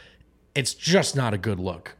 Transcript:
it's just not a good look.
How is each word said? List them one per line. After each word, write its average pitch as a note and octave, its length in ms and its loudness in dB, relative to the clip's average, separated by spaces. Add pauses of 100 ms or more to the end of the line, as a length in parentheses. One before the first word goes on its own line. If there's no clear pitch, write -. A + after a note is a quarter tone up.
(540)
it's C3+ 180 -2
just E3+ 420 2
not B2 200 0
a G2+ 40 -2
good F#2+ 220 -2
look. F2+ 400 -8